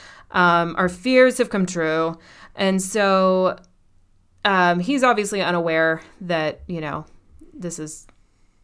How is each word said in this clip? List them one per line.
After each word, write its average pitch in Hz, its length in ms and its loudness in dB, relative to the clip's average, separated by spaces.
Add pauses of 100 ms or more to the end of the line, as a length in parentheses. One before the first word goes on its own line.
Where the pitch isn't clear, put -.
(320)
Um, 170 440 2
our 185 120 0
fears 254 500 4
have 240 120 -2
come 196 160 -2
true. 165 520 -2 (380)
And 190 260 0
so, 185 760 0 (880)
um, 180 360 2
he's 254 220 -2
obviously 208 400 0
unaware 165 580 0 (220)
that, 160 440 -4
you 170 140 -8
know, 156 240 -8 (500)
this 175 240 -10
is 156 280 -14 (580)